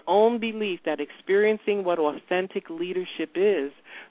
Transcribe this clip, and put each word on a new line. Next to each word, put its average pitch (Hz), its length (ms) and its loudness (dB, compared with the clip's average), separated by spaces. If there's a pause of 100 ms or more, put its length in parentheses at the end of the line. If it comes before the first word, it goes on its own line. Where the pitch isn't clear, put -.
own 220 320 4
belief 214 460 -4
that 151 160 -2
experiencing 202 840 0
what 175 140 0
authentic 180 680 -2
leadership 175 680 -6
is 175 380 2 (380)